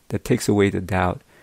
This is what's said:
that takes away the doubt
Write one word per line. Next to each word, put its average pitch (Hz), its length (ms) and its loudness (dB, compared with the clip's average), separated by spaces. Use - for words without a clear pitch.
that - 160 -6
takes - 240 0
away 101 220 4
the 95 100 -2
doubt 92 420 -2